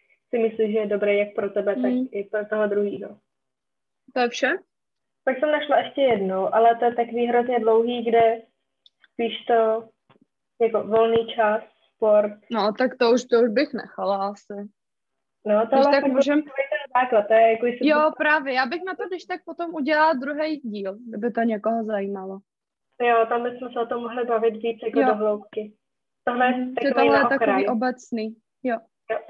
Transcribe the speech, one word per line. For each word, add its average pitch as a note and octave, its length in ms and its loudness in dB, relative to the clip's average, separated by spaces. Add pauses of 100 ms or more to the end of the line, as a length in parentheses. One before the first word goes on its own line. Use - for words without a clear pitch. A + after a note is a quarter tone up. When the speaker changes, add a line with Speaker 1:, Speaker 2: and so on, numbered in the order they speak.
(280)
Speaker 1:
si B3 100 -4
myslíš, A3 340 0
že A3 60 0
je G#3+ 80 -2
dobrý G3+ 320 0
jak G#3 160 -4
pro G3+ 160 -4
tebe, G3+ 240 -2
tak B3+ 100 -2
Speaker 2:
Hmm. B3+ 280 -2
Speaker 1:
i G3+ 120 -6
pro G#3 220 -6
toho G#3+ 200 -2
druhýho. G3+ 520 -4 (960)
Speaker 2:
To B3+ 60 -2
je A#3+ 80 2
vše? B3+ 220 -2 (720)
Speaker 1:
Pak C4 140 -2
jsem D4+ 120 0
našla D4 280 0
ještě C4 240 -4
jednu, F#3+ 520 0
ale A3+ 220 6
to A#3+ 80 -2
je A#3+ 100 2
takový A#3 320 -2
hrozně A#3+ 340 0
dlouhý, A3+ 440 2
kde A3+ 380 2 (720)
spíš A3+ 320 -6
to A3+ 440 2 (720)
jako A3 200 0
volný A3+ 520 2
čas, G#3+ 280 0 (340)
sport. G#3 360 4 (180)
Speaker 2:
No, G#3+ 280 0
tak B3+ 200 0
to A#3 120 4
už, B3 140 4
to A#3+ 160 4
už A#3+ 80 4
bych B3 260 0
nechala G3 540 -4
asi. G3+ 260 -12 (920)
Speaker 1:
No, G#3 140 2
Speaker 2:
Když A3+ 100 -2
Speaker 1:
tohle C4+ 220 6
Speaker 2:
tak C#4 100 4
Speaker 1:
fakt C4+ 100 0
Speaker 2:
můžem- C#4 300 2
Speaker 1:
takový - 280 -8
ten C#4+ 320 -2
základ, A#3 260 2
to A3 60 4
je A3+ 180 6
jako A3+ 140 -2
jestli A#3+ 220 0
Speaker 2:
Jo, D4+ 160 4
Speaker 1:
to D#4 140 4
Speaker 2:
právě, D4+ 360 0
já C4 120 0
bych E4 180 -6
na F#4 100 -8
to F4+ 140 -8
když F4+ 160 -10
tak F4+ 200 -10
potom E4+ 300 -10
udělala D#4 380 2
druhý D4 440 -4
díl, G#3 400 -8 (120)
kdyby A3 240 -4
to A#3+ 80 -4
někoho A3+ 440 -2
zajímalo. G3 540 -6 (640)
Speaker 1:
Jo, A#3 280 4
tam A#3+ 140 -2
bychom B3 300 -8
se A#3+ 80 -4
o A#3 60 -2
tom A#3+ 160 -6
mohli A#3+ 220 -6
bavit A3+ 260 0 (120)
víc A#3 240 -4
jako A3 140 0
Speaker 2:
Jo. C4 80 4
Speaker 1:
do B3 60 2
hloubky. G#3+ 580 -4 (520)
Tohle B3 220 0
je B3 100 2
Speaker 2:
Mhm, B3+ 260 -6
že C#4 60 0
Speaker 1:
takový C4 180 2
Speaker 2:
tohle C#4 160 4
Speaker 1:
na - 80 0
Speaker 2:
je C4+ 80 0
takový A3+ 120 2 (140)
Speaker 1:
okraj. - 20 0 (100)
Speaker 2:
obecný, A3+ 600 -6 (260)
jo. A#3+ 140 -2 (340)
Speaker 1:
Jo. A3 80 -2 (100)